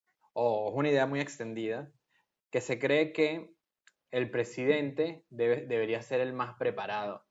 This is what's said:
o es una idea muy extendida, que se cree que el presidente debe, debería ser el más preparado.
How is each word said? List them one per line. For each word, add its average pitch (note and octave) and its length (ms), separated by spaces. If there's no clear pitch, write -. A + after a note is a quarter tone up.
o G#2+ 360
es A2 60
una D3 140
idea C3+ 160
muy C#3 140
extendida, A2+ 720
que B2 120
se A#2+ 180
cree D3 320
que D#3 420
el B2 200
presidente C#3+ 960
debe, A#2+ 380
debería A2+ 340
ser B2+ 200
el B2+ 120
más A#2+ 240
preparado. G#2 720